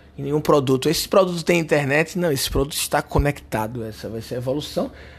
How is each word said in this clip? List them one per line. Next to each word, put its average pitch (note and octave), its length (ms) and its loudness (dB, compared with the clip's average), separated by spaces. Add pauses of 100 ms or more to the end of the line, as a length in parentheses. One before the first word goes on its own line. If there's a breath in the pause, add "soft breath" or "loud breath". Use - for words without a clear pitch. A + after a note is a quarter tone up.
(180 loud breath)
em C#3 60 -8
nenhum D3 160 0
produto. C3+ 480 4
"Esse - 200 0
produto F3+ 360 4
tem F3 140 4
internet?" D3+ 600 2
Não, F3 120 0
esse - 200 0
produto C#3 240 0
está - 280 0
conectado. B2 840 -2
Essa G#2+ 240 -10
vai A2+ 120 -6
ser A#2+ 140 -10
a B2 40 -4
evolução. C#3+ 540 -4 (260 loud breath)